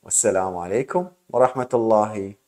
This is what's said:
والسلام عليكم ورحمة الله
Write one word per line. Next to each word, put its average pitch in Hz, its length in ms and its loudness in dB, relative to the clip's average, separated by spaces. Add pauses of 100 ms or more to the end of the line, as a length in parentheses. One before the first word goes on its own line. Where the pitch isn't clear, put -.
والسلام 95 540 0
عليكم 127 520 -2 (220)
ورحمة 127 440 0
الله 107 600 2 (140)